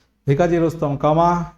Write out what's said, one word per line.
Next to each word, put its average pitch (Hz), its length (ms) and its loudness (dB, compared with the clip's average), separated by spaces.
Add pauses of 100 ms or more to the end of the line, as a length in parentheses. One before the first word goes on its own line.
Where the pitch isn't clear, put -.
(260)
ভিকাজি 170 320 2
রুস্তম 160 340 -2 (100)
কামা, 160 280 2 (280)